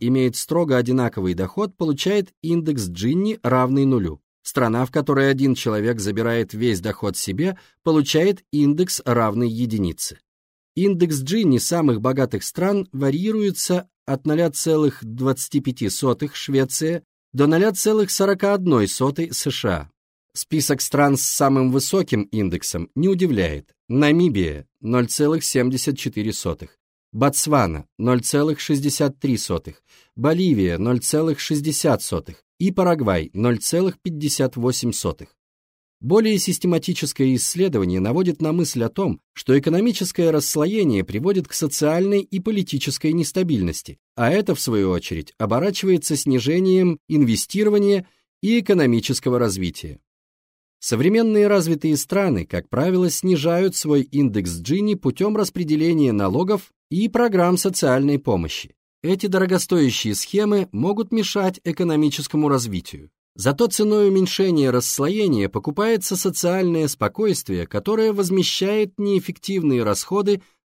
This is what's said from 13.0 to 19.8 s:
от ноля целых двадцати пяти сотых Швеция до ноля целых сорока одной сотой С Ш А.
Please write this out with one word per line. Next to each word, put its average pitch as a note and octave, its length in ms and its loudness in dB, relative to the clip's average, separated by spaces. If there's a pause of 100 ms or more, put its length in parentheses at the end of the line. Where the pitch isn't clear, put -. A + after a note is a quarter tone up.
от C#3 220 -4
ноля D#3 240 2
целых D#3 520 0
двадцати - 560 -4
пяти B2 300 -4
сотых C#3 460 -2
Швеция C#3+ 680 -2 (300)
до C#3 140 4
ноля F3+ 240 4
целых G#3 400 0
сорока G3 420 2
одной D#3+ 340 2
сотой C#3+ 460 -2
С - 160 -6
Ш A#2+ 200 -4
А. D#2 200 -4 (460)